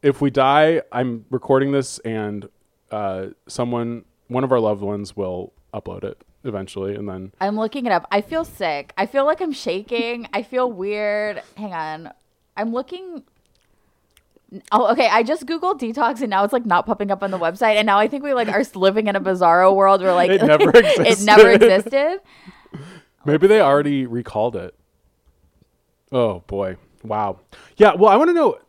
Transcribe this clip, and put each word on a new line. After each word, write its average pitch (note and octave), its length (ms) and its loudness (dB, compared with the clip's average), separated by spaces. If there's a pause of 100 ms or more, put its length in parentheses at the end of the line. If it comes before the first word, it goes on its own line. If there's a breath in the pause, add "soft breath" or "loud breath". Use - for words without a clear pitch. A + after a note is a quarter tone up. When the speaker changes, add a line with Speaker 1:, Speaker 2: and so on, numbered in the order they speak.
Speaker 1:
if C#3 200 0
we C#3+ 80 0
die, D3 520 2 (100)
I'm A#2+ 380 -6
recording C3+ 420 0
this, C#3 280 -4
and, G#2 500 -8 (420)
uh, G2 360 -6 (200)
someone, A#2 560 -6 (240)
one B2+ 160 -4
of C3 80 -2
our B2+ 80 4
loved G#2+ 220 0
ones, G2+ 340 -8
will F#2 380 -8 (200)
upload - 300 -12
it - 180 -12 (220)
eventually, G2 520 -10
and G#2 120 -10
then F#2+ 320 -12
Speaker 2:
I'm G3+ 160 -4
looking A3 300 -6
it A#3 60 -2
up. F3 200 -2
I G3+ 100 0
feel D#4+ 220 -6
sick. D#3+ 540 -8
I G3 80 -2
feel C#4 200 -2
like D#4 160 -2
I'm D#4+ 120 -6
shaking. A#3 800 -8
I G3+ 80 -4
feel B3+ 300 -4
weird. G#3 680 -6 (140)
Hang G#3 180 -12
on. D#3+ 380 -10 (460)
I'm A3+ 160 -6
looking. F4 480 -10 (1500)
Oh, A3 200 2
okay. B3 160 2
I G#3+ 160 4
just C#4 220 -4
Googled E4 340 -4
detox, B3 400 -4
and B3+ 120 -6
now G3 120 0
it's, G#3 80 -2
like, B3 140 -4
not F3 200 0
popping G3+ 260 -4
up F#3+ 120 -4
on G3 80 -4
the F#3 80 -6
website. G3+ 360 0
And G#3+ 100 0
now G3+ 140 2
I G#3+ 80 2
think C#4 160 -8
we, C#4+ 100 -4
like, A#3 160 -2
are G3+ 100 -2
s-, - 160 -6
living G3 320 2
in G3+ 80 -2
a G3 60 -2
bizarro F#3 520 4
world G3 280 4
where, F#3 120 2
like, F3+ 180 2
Speaker 1:
It G3 120 4
never D#4 280 6
Speaker 2:
<laughs> - 40 4
it D#4 460 6
never G#3+ 300 8
Speaker 1:
existed. A3+ 240 6 (100)
Speaker 2:
existed. C#4+ 340 -2 (1040 loud breath)
Speaker 1:
Maybe D3+ 240 2
they G#3+ 140 6
already C#3+ 460 2
recalled A#2 500 -4
it. F2+ 160 -12 (1400)
Oh A2+ 360 -2
boy! F#2+ 300 -6 (260)
Wow. G#2+ 360 -6 (380 soft breath)
Yeah. G3+ 180 6
Well, G3+ 160 4
I G3+ 60 6
wanna E4 160 2
know D4+ 240 0 (120)